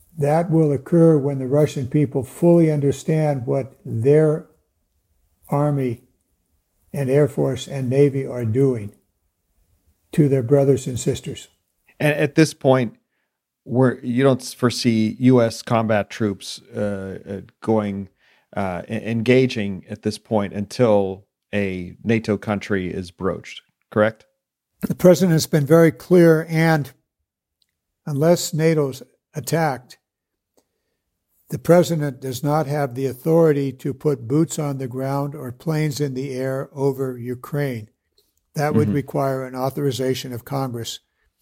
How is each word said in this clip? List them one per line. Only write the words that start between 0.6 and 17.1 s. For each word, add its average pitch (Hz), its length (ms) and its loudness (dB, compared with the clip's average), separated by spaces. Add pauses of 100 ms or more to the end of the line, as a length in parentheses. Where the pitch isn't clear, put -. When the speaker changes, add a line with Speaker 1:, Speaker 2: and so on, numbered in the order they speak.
Speaker 1:
occur 165 460 4
when 139 200 -4
the 131 80 -6
Russian 143 420 0
people 143 340 0
fully 170 480 4
understand 143 760 0
what 135 380 -4
their 147 600 2 (1000)
army 143 540 -2 (920)
and 139 180 -2
air 143 180 4
force 135 400 -4
and 131 220 -6
navy 135 360 2
are 123 200 -6
doing 113 480 0 (1160)
to 147 160 2
their 131 140 0
brothers 139 440 2
and 127 120 -8
sisters. - 500 -8 (520)
Speaker 2:
And 151 140 2
at 151 200 -2
this 160 200 4
point, 127 420 2 (680)
we're, 123 360 0
you 123 220 -2
don't 135 200 4
foresee 110 760 0
U 127 240 6
S 113 200 -2
combat 113 460 0
troops, - 540 -6 (120)
uh, 98 440 -6 (100)